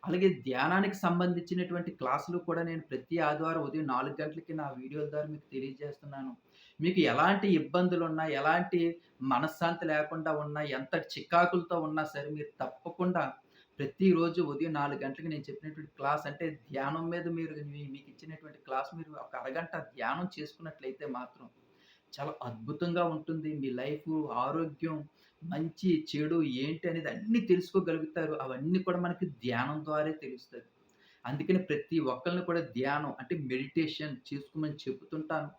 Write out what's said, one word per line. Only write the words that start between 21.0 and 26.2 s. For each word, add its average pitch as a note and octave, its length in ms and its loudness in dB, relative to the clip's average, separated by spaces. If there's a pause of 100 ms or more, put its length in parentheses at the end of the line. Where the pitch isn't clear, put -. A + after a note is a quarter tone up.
మాత్రం B2 400 -10 (680)
చాలా D3 280 -6
అద్భుతంగా D3 640 -2
ఉంటుంది. D#3 480 -4
మీ C3+ 180 -2
లైఫ్, C#3+ 340 -4 (280)
ఆరోగ్యం, D#3 640 -2 (440)
మంచి E3 480 -2 (180)
చెడు D3+ 300 0 (180)